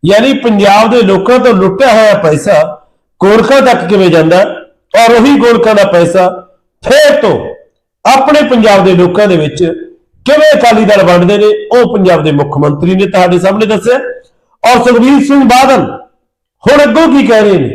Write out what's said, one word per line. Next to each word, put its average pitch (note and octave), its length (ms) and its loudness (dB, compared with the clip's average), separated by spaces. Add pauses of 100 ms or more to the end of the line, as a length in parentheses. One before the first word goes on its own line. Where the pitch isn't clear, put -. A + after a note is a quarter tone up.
ਯਾਨੀ A3 340 0
ਪੰਜਾਬ G#3 520 0
ਦੇ A#3+ 100 2
ਲੋਕਾਂ G3 380 0
ਤੋਂ B3+ 140 0
ਲੁੱਟਿਆ F#3+ 400 0
ਹੋਇਆ G#3+ 300 2
ਪੈਸਾ D#3 400 0 (580)
ਗੋਰਖਾ A3+ 400 2
ਤੱਕ A#3+ 280 -2
ਕਿਵੇਂ F#3+ 200 2
ਜਾਂਦਾ E3 320 2 (520)
ਔਰ A#3 220 2
ਉਹੀ B3+ 240 2
ਗੋਰਖਾ A3+ 340 0
ਦਾ G3+ 180 2
ਪੈਸਾ F3 360 0 (560)
ਫੇਰ C#4+ 380 2
ਤੋਂ G3 120 -2 (720)
ਆਪਣੇ C4+ 440 0
ਪੰਜਾਬ G#3+ 360 2
ਦੇ F#3+ 80 2
ਲੋਕਾਂ F3+ 340 0
ਦੇ F3+ 100 -2
ਵਿੱਚ D3+ 260 -4 (640)
ਕਿਵੇਂ D4+ 260 2
ਅਕਾਲੀ A#3 340 0
ਦਲ G3 180 2
ਵੰਡਦੇ F3+ 340 0
ਨੇ, G3+ 80 0
ਉਹ A#3+ 500 -2
ਪੰਜਾਬ F3+ 280 0
ਦੇ D#3 80 -2
ਮੁੱਖ C#3+ 260 -4
ਮੰਤਰੀ D3 380 -2
ਨੇ G3 100 -2
ਤੁਹਾਡੇ F3+ 340 0
ਸਾਹਮਣੇ G3+ 260 -2
ਦੱਸਿਆ। A3 320 -2 (680)
ਔਰ A#3+ 220 2
ਸੁਖਬੀਰ B3+ 420 2
ਸਿੰਘ C#4 180 2
ਬਾਦਲ B3 400 2 (760)
ਹੁਣ D4 200 2
ਅੱਗੋਂ D4 240 0
ਕੀ C4 200 0
ਕਹਿ A3 140 2
ਰਹੇ G3+ 160 0
ਨੇ C3 180 -4